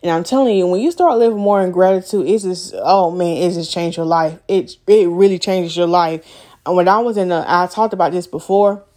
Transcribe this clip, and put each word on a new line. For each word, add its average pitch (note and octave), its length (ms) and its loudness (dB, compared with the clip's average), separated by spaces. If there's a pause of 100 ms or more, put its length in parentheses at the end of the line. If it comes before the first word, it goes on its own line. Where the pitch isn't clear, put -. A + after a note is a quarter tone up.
And E3+ 120 -2
I'm E3 100 -2
telling B3+ 340 0
you, F#3 120 2
when F3+ 120 0
you D4+ 120 -2
start E4+ 260 2
living A3+ 220 2
more G3+ 200 2
in F#3 120 -2
gratitude, F#3 560 0
it's G#3 160 0
just, F3+ 320 -8
oh E3+ 340 2
man, F3 280 -4
it F3 140 0
just E3+ 200 -8
changed E3+ 240 -6
your E3 100 -4
life. E3 400 0
It, - 300 -4 (100)
it G#3 220 6
really F#3 320 2
changes F3 360 -4
your F3 120 0
life. E3 360 0 (400)
And F3+ 120 -2
when F3+ 100 2
I G3+ 140 4
was A#3 160 -2
in F#3+ 140 -2
the, E3+ 180 -2
I F3 180 0
talked G#3+ 280 -2
about E3+ 180 0
this F3 160 -6
before G3+ 560 0 (120)